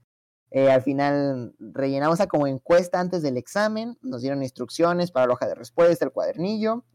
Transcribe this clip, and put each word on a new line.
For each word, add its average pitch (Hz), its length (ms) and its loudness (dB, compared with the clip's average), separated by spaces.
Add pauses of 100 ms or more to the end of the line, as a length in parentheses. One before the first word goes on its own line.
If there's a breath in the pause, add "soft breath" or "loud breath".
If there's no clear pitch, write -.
(540)
Eh, 135 160 6
al 131 120 6
final 139 760 -2
rellenamos 139 600 -2
esa 202 80 2
como 147 200 0
encuesta 175 540 2
antes 180 220 -2
del 131 160 -2
examen, 214 640 -4
nos 254 180 -8
dieron 139 220 -4
instrucciones 170 680 -2
para 127 160 2
la 123 60 2
hoja 120 160 -2
de - 60 -8
respuesta, 170 500 2
el - 80 -4
cuadernillo, 214 720 -4 (100)